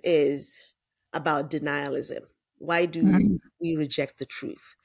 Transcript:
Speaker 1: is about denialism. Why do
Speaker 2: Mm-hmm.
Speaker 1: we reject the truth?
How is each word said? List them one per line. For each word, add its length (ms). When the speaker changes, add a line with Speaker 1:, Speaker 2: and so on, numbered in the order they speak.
Speaker 1:
is 560
about 360
denialism. 720
Why 280
do 180
Speaker 2:
Mm-hmm. 320
Speaker 1:
we 140
reject 440
the 60
truth? 600